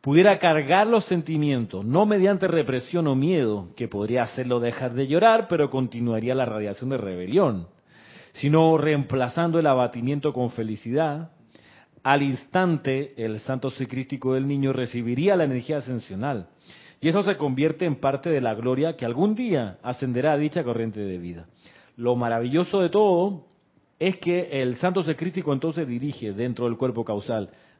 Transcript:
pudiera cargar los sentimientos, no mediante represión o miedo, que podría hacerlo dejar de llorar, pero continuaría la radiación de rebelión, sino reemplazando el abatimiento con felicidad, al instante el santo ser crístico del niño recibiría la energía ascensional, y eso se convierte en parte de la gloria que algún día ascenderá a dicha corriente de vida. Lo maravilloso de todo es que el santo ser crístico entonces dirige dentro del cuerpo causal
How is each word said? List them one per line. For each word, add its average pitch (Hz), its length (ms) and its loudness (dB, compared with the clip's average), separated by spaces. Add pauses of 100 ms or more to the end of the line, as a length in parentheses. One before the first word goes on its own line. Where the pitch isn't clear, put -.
pudiera 185 380 6
cargar 170 480 4
los 226 180 2
sentimientos, 147 760 0
no 151 220 4
mediante 202 420 2
represión 160 600 0
o 135 80 2
miedo, 131 600 0
que 117 120 -6
podría 110 360 -2
hacerlo 123 360 -2
dejar 120 340 -4
de 131 140 -2
llorar, 202 420 4
pero 160 200 2
continuaría 120 680 -2
la 127 100 0
radiación 107 440 -6
de 135 80 -2
rebelión, 98 720 0 (640)
sino 160 440 4
reemplazando 151 800 0
el 156 80 2
abatimiento 131 680 0
con 123 180 -2
felicidad, 143 800 -4 (720)
al 139 180 4
instante 143 960 0
el 110 240 -4
santo 131 280 -4
ser 127 180 -6
crístico 131 460 -4
del 135 140 -2
niño 139 240 0
recibiría 123 640 0
la 170 80 2
energía 135 340 -2
ascensional, 120 680 -6 (540)
y 156 80 2
eso 196 140 2
se 196 120 2
convierte 151 500 0
en 147 100 0
parte 139 340 -2
de 147 120 2
la 117 140 0
gloria 127 400 0
que 123 100 -8
algún 170 300 0
día 151 480 -2
ascenderá 127 500 -2
a 143 40 2
dicha 151 260 -2
corriente 113 380 -4
de 92 160 -6
vida. 85 300 -12 (500)
Lo 120 180 0
maravilloso 123 680 0
de 175 80 2
todo 190 560 2 (540)
es 185 180 -2
que 175 440 -2
el 123 160 -2
santo 180 260 0
ser 151 140 -2
crístico 165 340 -4
entonces 151 360 -2
dirige 120 440 -6
dentro 117 340 -4
del 120 120 -2
cuerpo 117 260 -2
causal 104 460 -4 (300)